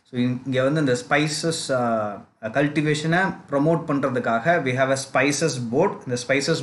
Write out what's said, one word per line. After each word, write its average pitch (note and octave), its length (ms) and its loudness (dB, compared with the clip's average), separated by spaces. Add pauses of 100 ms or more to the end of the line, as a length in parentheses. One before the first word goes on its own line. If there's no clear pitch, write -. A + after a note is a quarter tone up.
So, B2 100 -6
இங்க B2+ 440 0
வந்து D3 160 2
இந்த B2+ 180 2 (100)
spices, D3+ 640 0
ஆ, A2+ 540 -2 (160)
கல்டிவேஷனை D3+ 920 0 (140)
promote D#3 380 2
பண்றதுக்காக C3+ 760 0
we B2+ 80 0
have C3 180 2
a C3+ 80 2 (160)
spices C#3+ 380 2 (200)
board. C3+ 200 2 (140)
இந்த B2 220 -4
spices C#3+ 360 0